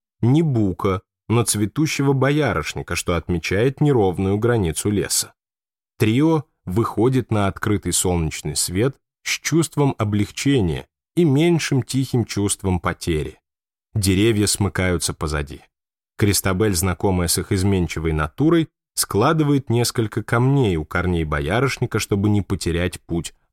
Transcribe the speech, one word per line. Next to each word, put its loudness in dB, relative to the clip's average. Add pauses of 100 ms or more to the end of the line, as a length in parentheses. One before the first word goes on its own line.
(200)
не 4
бука, 0 (260)
но 2
цветущего 0
боярышника, -2
что -2
отмечает -2
неровную 2
границу 0
леса. -2 (640)
Трио 2 (200)
выходит 0
на 2
открытый -4
солнечный -2
свет -2 (280)
с -6 (100)
чувством 0
облегчения 0 (300)
и 4
меньшим 2
тихим -2
чувством -2
потери. -4 (540)
Деревья 2
смыкаются -2
позади. -6 (540)
Кристабель, 2
знакомая 0
с 0
их -4
изменчивой 0
натурой, 0 (320)
складывает 0
несколько -2
камней 2
у -2
корней -2
боярышника, -2
чтобы 0
не 2
потерять -2
путь -6 (180)